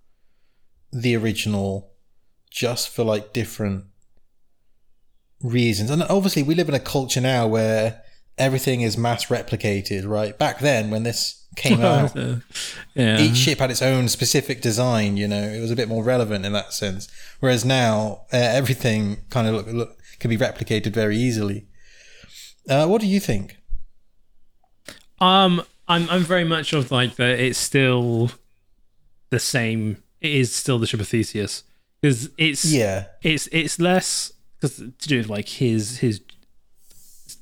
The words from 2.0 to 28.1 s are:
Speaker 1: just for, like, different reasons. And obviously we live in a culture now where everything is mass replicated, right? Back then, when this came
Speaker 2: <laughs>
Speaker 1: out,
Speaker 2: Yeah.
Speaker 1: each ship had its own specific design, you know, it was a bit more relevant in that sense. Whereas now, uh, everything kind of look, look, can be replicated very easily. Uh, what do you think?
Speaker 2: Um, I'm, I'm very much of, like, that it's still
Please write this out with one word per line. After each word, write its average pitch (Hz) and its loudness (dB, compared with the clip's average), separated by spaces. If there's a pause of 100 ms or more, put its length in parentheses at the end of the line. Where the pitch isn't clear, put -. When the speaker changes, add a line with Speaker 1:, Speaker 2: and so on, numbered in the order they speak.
Speaker 1:
just - -4
for, 120 -2
like, 107 -2
different 101 -4 (1600)
reasons. 117 0
And 156 0
obviously 190 0
we 147 2
live 165 0
in 147 -2
a 127 2
culture 131 -2
now 127 2
where 110 0 (360)
everything 131 2
is 107 0
mass 117 0
replicated, 104 -2
right? 107 -4
Back 147 -2
then, 123 2
when 110 -2
this - -6 (100)
came - 2
Speaker 2:
<laughs> - 0
Speaker 1:
out, - 4 (800)
Speaker 2:
Yeah. 110 4
Speaker 1:
each 113 4
ship 131 2
had 131 0
its 120 -2
own 131 2
specific 127 0
design, 113 2
you 104 -2
know, 104 -2
it 107 -6
was 113 -4
a 117 -2
bit 117 -2
more 113 -2
relevant 107 0
in 101 -4
that 101 -4
sense. 95 -6 (320)
Whereas 123 2
now, 110 0 (100)
uh, 131 2
everything 117 0 (120)
kind 117 0
of 110 0
look, 101 -4
look, 117 -6 (200)
can 120 -2
be 113 2
replicated 107 -2
very 107 0
easily. 107 -2 (1000)
Uh, 147 4
what 208 2
do 220 0
you 196 2
think? 101 -4 (1600)
Speaker 2:
Um, 185 6 (260)
I'm, 170 2
I'm 180 2
very 175 2
much 160 -2
of, 139 0
like, 123 0
that 123 2
it's 123 0
still 120 2 (1000)